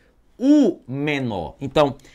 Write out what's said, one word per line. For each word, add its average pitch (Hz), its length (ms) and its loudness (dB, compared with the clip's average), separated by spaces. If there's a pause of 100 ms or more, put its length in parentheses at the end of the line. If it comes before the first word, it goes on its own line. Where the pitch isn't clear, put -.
(380)
O 277 480 2
menor. 127 760 -6
Então, 139 360 0 (180)